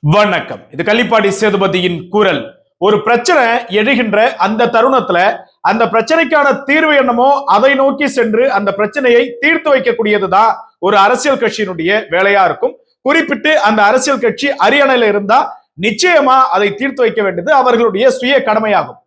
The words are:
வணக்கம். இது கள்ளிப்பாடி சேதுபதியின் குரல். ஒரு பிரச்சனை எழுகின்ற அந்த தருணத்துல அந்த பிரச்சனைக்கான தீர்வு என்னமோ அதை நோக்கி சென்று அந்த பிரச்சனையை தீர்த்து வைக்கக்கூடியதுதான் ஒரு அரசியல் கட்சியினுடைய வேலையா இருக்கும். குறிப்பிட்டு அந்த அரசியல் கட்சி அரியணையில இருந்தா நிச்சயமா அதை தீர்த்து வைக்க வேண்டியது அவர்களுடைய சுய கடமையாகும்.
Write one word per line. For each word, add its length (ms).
வணக்கம். 560
இது 120
கள்ளிப்பாடி 460
சேதுபதியின் 680
குரல். 300
ஒரு 260
பிரச்சனை 400
எழுகின்ற 400
அந்த 400
தருணத்துல 440
அந்த 240
பிரச்சனைக்கான 680
தீர்வு 320
என்னமோ 320
அதை 300
நோக்கி 320
சென்று 440
அந்த 220
பிரச்சனையை 500
தீர்த்து 320
வைக்கக்கூடியதுதான் 840
ஒரு 180
அரசியல் 460
கட்சியினுடைய 560
வேலையா 360
இருக்கும். 280
குறிப்பிட்டு 580
அந்த 240
அரசியல் 420
கட்சி 240
அரியணையில 440
இருந்தா 300
நிச்சயமா 580
அதை 180
தீர்த்து 280
வைக்க 200
வேண்டியது 320
அவர்களுடைய 560
சுய 340
கடமையாகும். 640